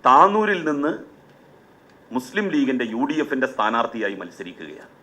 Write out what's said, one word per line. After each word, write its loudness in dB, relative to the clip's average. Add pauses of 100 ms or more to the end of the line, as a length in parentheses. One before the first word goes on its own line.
താനൂരിൽ 6
നിന്ന് -2 (1200)
മുസ്ലിം -4
ലീഗിൻ്റെ, 0 (100)
യു -2
ഡി -2
എഫിൻ്റെ -2
സ്ഥാനാർത്ഥിയായി -2
മത്സരിക്കുകയാണ്. -16 (100)